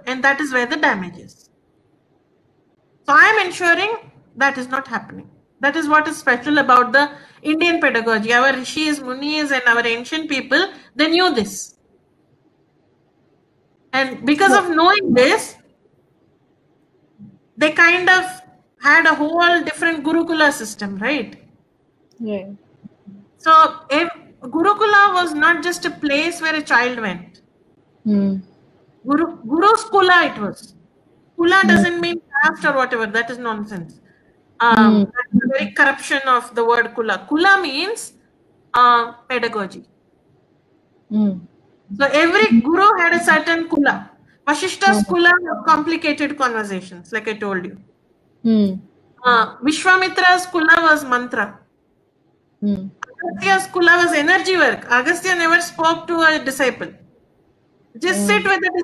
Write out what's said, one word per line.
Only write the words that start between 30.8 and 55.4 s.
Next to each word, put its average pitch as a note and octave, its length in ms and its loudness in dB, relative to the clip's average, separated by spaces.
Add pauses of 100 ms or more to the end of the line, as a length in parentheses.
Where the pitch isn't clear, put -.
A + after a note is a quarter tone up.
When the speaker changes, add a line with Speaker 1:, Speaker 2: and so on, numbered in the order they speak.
Speaker 1:
Kula F4 240 2
Speaker 2:
Hmm. F#4+ 60 2
Speaker 1:
doesn't F4 340 2
mean E4+ 200 -4 (200)
caste D#4 240 0
or D4 80 2
whatever. B3 320 -2
That A3+ 240 -4
is B3 80 -10
nonsense. G#3 640 -10 (600)
Um, A#3 160 4
Speaker 2:
Hmm. G#3+ 240 6 (160)
Speaker 1:
that's - 180 -8 (100)
the B3+ 40 -4 (100)
very C#4 140 -4
corruption C#4 560 0
of B3 280 0
the A#3 100 0
word A#3 300 0
Kula. A3 340 -4
Kula F#4+ 320 4
means, F4 520 -6 (600)
uh, A#3+ 400 2 (160)
pedagogy. A3 560 -6 (1200)
Speaker 2:
Hmm. G#3 220 0 (640)
Speaker 1:
So C#4 140 2
every E4 500 4
guru F4 260 2 (100)
had E4+ 160 2
a E4+ 100 -2
certain E4 460 0
Kula. C4+ 400 -2 (380)
Vashishta's F4+ 580 0
Speaker 2:
Hmm. - 80 -4
Speaker 1:
Kula F4 180 4 (100)
were E4 240 -8
complicated D4+ 720 0
conversations, G3 760 -6
like G#3+ 140 -6
I A3 60 -4
told G3 320 -6
you. - 120 -14 (640)
Speaker 2:
Hmm. G#3+ 300 2 (500)
Speaker 1:
Uh, A#3 340 2 (100)
Vishwamitra's F#4 800 2
Kula E4 420 2
was D4+ 160 2
mantra. A#3+ 540 -4 (1000)
Speaker 2:
Hmm. G3 260 -4 (240)
Speaker 1:
Agastya's F#4+ 560 -4
Kula F4 360 2
was E4+ 100 0
energy F4 440 0
work. C#4 320 0
Agastya E4+ 460 0
never E4+ 260 2